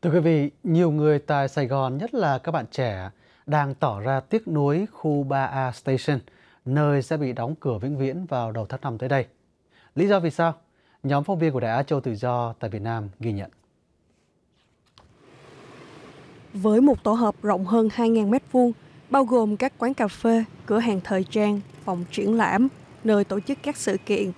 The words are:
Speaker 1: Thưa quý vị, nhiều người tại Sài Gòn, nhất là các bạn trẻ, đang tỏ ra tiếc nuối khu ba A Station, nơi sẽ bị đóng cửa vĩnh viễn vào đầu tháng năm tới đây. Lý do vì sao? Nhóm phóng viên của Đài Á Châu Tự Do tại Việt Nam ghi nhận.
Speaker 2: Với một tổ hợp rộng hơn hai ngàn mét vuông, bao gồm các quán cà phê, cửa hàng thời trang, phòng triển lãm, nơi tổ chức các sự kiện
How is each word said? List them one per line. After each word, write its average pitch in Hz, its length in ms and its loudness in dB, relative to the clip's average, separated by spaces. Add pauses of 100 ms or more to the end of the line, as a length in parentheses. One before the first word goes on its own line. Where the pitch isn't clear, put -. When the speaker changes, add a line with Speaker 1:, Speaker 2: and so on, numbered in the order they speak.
Speaker 1:
Thưa 170 80 0
quý 170 100 4
vị, 151 320 2 (120)
nhiều 170 280 2
người 151 280 2
tại 143 280 -2
Sài 135 200 -2
Gòn, 131 300 -2
nhất 208 160 -8
là 160 240 0
các 160 140 -6
bạn 143 200 -4
trẻ, 98 380 -4 (360)
đang 143 300 0
tỏ 110 240 -2
ra 131 200 -2
tiếc 220 280 -4
nuối 156 440 0
khu 143 320 -2
ba 135 220 -2
A 131 260 -4
Station, 135 480 -2 (460)
nơi 143 360 2
sẽ 160 160 -4
bị 135 160 -4
đóng 123 260 -6
cửa 120 180 -2
vĩnh 135 200 -6
viễn 135 280 -4
vào 120 260 -4
đầu 113 140 -6
tháng 131 180 -10
năm 120 140 -6
tới 127 120 -6
đây. 135 160 0 (680)
Lý 175 120 2
do 196 120 4
vì 170 100 0
sao? 165 240 0 (500)
Nhóm 143 200 0
phóng 185 160 -2
viên 156 140 2
của 127 60 -2
Đài 117 120 -2
Á 127 120 0
Châu 139 180 -2
Tự 120 140 -4
Do 120 440 -4
tại 113 100 -6
Việt 98 120 -8
Nam 110 280 -6 (100)
ghi 117 120 -4
nhận. 98 180 -8 (3000)
Speaker 2:
Với 214 280 6
một 277 220 6
tổ 208 80 2
hợp 226 300 2
rộng 196 240 0
hơn 220 280 4
hai 233 160 2
ngàn 214 220 4
mét 233 200 2
vuông, 247 200 4 (380)
bao 269 140 4
gồm 220 340 2
các 269 200 -2
quán 247 160 -2
cà 226 140 0
phê, 226 360 2 (220)
cửa 220 140 2
hàng 214 240 0
thời 190 200 -2
trang, 208 380 0 (240)
phòng 175 260 -4
triển 208 260 0
lãm, 214 300 2 (360)
nơi 208 200 4
tổ 202 160 -4
chức 269 240 -6
các 285 140 -6
sự 196 280 -2
kiện 196 320 -2